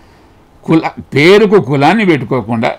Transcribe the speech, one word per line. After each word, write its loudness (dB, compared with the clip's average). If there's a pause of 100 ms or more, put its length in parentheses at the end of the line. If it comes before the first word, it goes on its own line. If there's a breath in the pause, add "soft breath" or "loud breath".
(640 soft breath)
కుల, 0 (320)
పేరుకు 4
కులాన్ని 0
పెట్టుకోకుండా -2